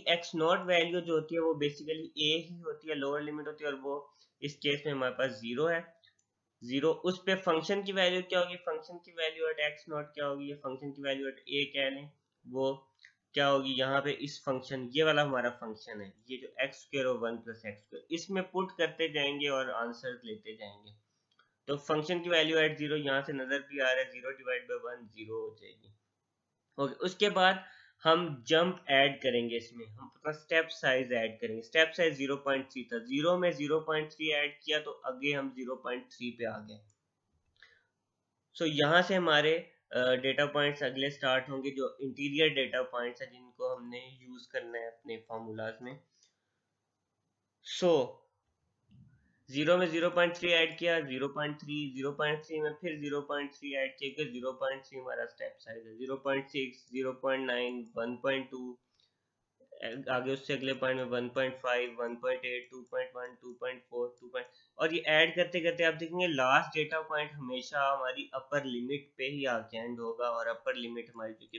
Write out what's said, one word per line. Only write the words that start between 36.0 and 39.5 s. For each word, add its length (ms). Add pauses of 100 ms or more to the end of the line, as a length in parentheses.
थ्री 260
पे 80
आ 140
गए। 180 (1800)
So 120
यहाँ 340
से 120
हमारे, 380 (400)